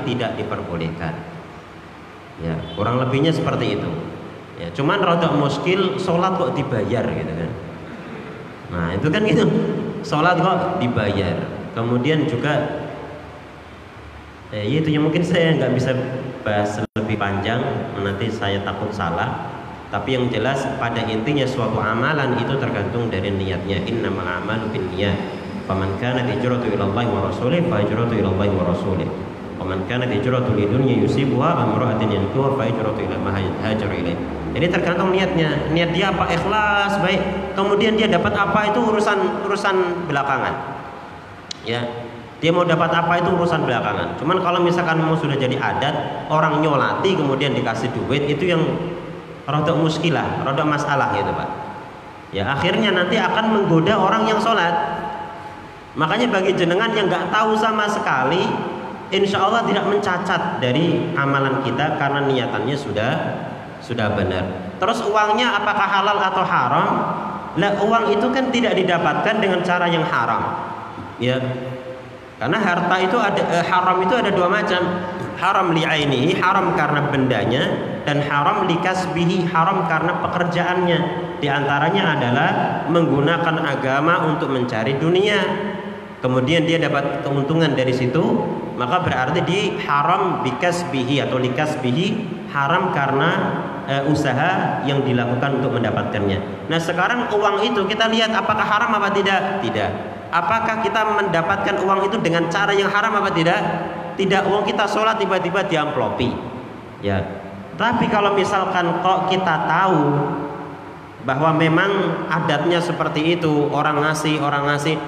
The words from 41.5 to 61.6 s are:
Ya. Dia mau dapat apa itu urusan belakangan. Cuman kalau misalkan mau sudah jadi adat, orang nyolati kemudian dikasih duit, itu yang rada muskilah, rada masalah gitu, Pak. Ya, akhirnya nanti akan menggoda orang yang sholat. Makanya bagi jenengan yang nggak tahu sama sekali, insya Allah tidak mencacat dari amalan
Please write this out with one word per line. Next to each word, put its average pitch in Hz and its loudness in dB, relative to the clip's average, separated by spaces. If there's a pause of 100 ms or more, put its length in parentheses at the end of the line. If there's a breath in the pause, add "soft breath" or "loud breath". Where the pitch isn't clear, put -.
Ya. 120 -2 (540)
Dia 170 4
mau 180 4
dapat 170 4
apa 170 2
itu 180 2
urusan 165 2
belakangan. 101 -2
Cuman 175 0
kalau 180 2
misalkan 165 2
mau 160 2
sudah 151 0
jadi 127 0
adat, 127 -2
orang 156 2
nyolati 139 2
kemudian 139 2
dikasih 120 -2
duit, 139 0
itu 170 0
yang 165 2 (800)
rada 151 0
muskilah, 156 0
rada 147 0
masalah 143 2
gitu, - -2
Pak. - -6 (840)
Ya, 98 -2
akhirnya 190 2
nanti 180 2
akan 220 2
menggoda 170 4
orang 214 4
yang 220 2
sholat. 202 2 (1300)
Makanya 196 2
bagi 190 2
jenengan 185 2
yang 196 2
nggak 175 0
tahu 220 2
sama 214 2
sekali, 151 2 (720)
insya 196 2
Allah 226 2
tidak 190 2
mencacat 185 0
dari 147 2
amalan 135 2